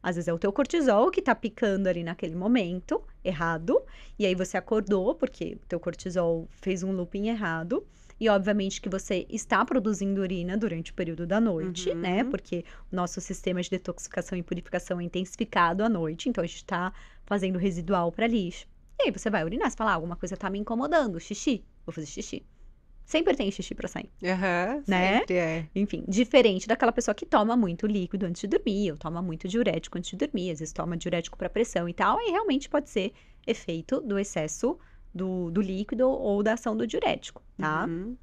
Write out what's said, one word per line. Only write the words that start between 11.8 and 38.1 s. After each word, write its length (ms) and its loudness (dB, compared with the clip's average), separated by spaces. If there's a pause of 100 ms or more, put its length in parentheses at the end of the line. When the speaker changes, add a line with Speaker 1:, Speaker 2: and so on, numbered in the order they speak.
Speaker 2:
Uhum. 120 -2
Speaker 1:
né? 220 2
Porque 400 -4 (280)
o 40 -6
nosso 240 -2
sistema 440 -2
de 80 -6
detoxificação 680 -6
e 60 -4
purificação 580 -4
é 20 -4
intensificado 800 2
à 60 4
noite, 400 0
então 140 0
a 40 -2
gente 180 -12
tá 280 -2 (320)
fazendo 320 0
residual 540 2
pra 160 0
lixo. 400 0 (320)
E 60 4
aí 60 4
você 200 -2
vai 120 2
urinar, 280 0
você 40 -12
fala, 140 2
"Ah, 60 4
alguma 200 -4
coisa 220 -6
tá 140 -4
me 80 -4
incomodando, 600 2
xixi, 460 -2 (180)
vou 80 -10
fazer 140 -8
xixi." 400 -10 (640)
Sempre 280 4
tem 160 0
xixi 240 -6
pra 120 -8
sair. 220 -8 (140)
Speaker 2:
Aham, 640 0
Speaker 1:
Né? 320 4
Speaker 2:
sempre 160 0
é. 400 0
Speaker 1:
Enfim, 320 0
diferente 600 6
daquela 240 4
pessoa 220 0
que 100 -4
toma 320 4
muito 300 2
líquido 400 0
antes 160 -4
de 60 -4
dormir, 460 0
ou 40 -8
toma 240 -6
muito 260 -6
diurético 520 0
antes 100 -8
de 80 -10
dormir, 320 -2
às 100 -6
vezes 140 -8
toma 240 -4
diurético 400 -4
pra 100 -6
pressão 400 0
e 60 -4
tal, 240 2
aí 140 0
realmente 360 0
pode 220 -2
ser 240 -2 (320)
efeito 560 -2
do 160 -2
excesso 580 0 (380)
do, 380 -2
do 100 2
líquido 480 2
ou 320 2
da 120 4
ação 220 -2
do 120 0
diurético, 560 -2 (160)
tá? 260 0
Speaker 2:
Uhum. 380 -6